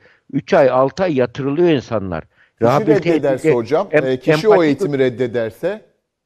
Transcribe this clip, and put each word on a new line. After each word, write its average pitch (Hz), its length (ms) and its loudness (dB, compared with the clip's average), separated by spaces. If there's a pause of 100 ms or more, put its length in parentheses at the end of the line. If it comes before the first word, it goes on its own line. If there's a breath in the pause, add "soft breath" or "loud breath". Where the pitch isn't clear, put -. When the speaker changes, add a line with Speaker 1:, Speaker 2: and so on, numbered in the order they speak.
(340 soft breath)
Speaker 1:
üç - 200 -4
ay, 147 160 6
altı 135 340 0
ay 170 120 -2
yatırılıyor 139 540 0
insanlar. 98 540 -4
Speaker 2:
Kişi - 380 -18
Speaker 1:
Rehabilite 160 480 2
Speaker 2:
reddederse 143 380 0
Speaker 1:
edilecek 147 80 2
Speaker 2:
hocam, 135 360 -2
Speaker 1:
em-, 151 140 2
Speaker 2:
e, 131 140 -2
kişi 156 280 0
o 214 60 6
Speaker 1:
empati 175 120 4
Speaker 2:
eğitimi 143 340 -2
reddederse? 123 840 -2 (440)